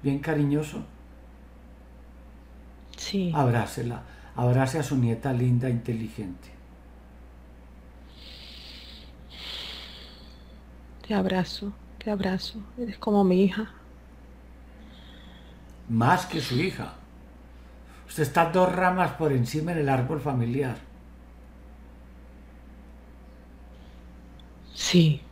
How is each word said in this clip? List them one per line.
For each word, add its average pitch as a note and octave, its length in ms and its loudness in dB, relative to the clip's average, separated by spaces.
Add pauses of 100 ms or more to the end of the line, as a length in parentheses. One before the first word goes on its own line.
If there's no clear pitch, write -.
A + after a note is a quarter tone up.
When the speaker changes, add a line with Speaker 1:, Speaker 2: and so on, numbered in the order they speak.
Speaker 1:
¿Bien C#3 160 0
cariñoso? D3+ 640 0 (2250)
Speaker 2:
Sí. F#3 360 -2
Speaker 1:
Abrácela. A#2+ 680 2 (320)
Abrace C3 440 4
a C#3+ 40 0
su C#3+ 140 0
nieta A#2+ 340 2
linda, B2 380 2
inteligente. A2 800 -4 (4000)
Speaker 2:
Te A3 60 -2
abrazo, F#3 580 0 (320)
te G#3+ 80 -2
abrazo. F#3+ 480 -2 (180)
Eres A#3 200 -8
como G#3 260 4
mi F#3 200 6
hija. G#3 280 0 (2250)
Speaker 1:
Más A#2+ 360 4
que D#3+ 160 -4
su B2 180 -2
hija. - 340 -4 (1120)
Usted - 160 -2
está E3 280 4
dos F3+ 240 4
ramas F3+ 360 2
por D#3 200 0
encima D3+ 400 0
en E3+ 80 0
el C#3 100 2
árbol C3+ 300 2
familiar. B2+ 580 0 (4000)
Speaker 2:
Sí. D#3+ 480 6 (100)